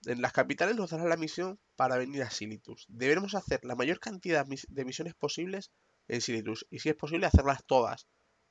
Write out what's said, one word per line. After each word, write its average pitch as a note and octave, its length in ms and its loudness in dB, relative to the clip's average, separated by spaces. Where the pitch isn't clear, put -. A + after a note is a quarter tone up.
En B2 160 -2
las B2 140 0
capitales C#3+ 420 2
nos F#3+ 140 -2
dará E3 160 -2
la E3 100 4
misión F3 420 -4
para B2+ 200 2
venir C3+ 260 -2
a A2+ 80 -4
Silitus. G#2+ 580 -10
Deberemos D#3 460 2
hacer F3 300 -2
la B2 100 -6
mayor B2+ 260 0
cantidad F3+ 460 0
mis-, C3+ 220 -8
de C3+ 160 -6
misiones D#3 300 -8
posibles F#3 580 -6
en A#2 140 -2
Silitus A2+ 500 -4
y E3+ 100 -10
si D3+ 100 0
es D3+ 40 0
posible D#3+ 320 -2
hacerlas C#3 380 6
todas, B2 420 2